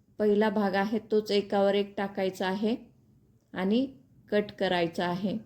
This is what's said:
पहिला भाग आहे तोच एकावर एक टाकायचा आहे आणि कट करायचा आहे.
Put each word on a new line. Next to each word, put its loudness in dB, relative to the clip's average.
पहिला 4
भाग 0
आहे 0
तोच 2
एकावर 2
एक -2
टाकायचा -2
आहे 0
आणि 0
कट 0
करायचा 0
आहे. -2